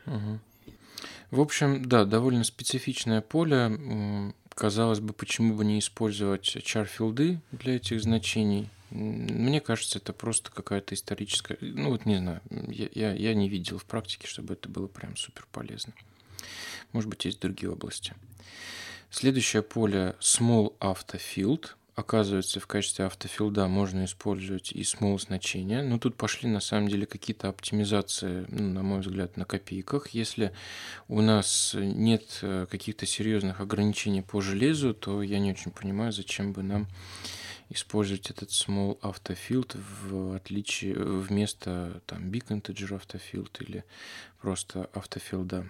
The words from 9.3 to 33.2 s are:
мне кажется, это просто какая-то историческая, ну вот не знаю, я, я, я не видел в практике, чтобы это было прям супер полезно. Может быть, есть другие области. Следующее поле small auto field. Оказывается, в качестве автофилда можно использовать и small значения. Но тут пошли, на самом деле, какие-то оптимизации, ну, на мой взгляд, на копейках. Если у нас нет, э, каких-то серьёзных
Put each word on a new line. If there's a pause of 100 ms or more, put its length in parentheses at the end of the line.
мне
кажется,
это
просто
какая-то
историческая,
ну
вот
не
знаю, (260)
я,
я,
я
не
видел
в
практике,
чтобы
это
было
прям
супер
полезно. (960)
Может
быть,
есть
другие
области. (1000)
Следующее
поле
small
auto
field. (240)
Оказывается,
в
качестве
автофилда
можно
использовать
и
small
значения.
Но
тут
пошли,
на
самом
деле,
какие-то
оптимизации,
ну,
на
мой
взгляд,
на
копейках.
Если (560)
у
нас
нет,
э,
каких-то
серьёзных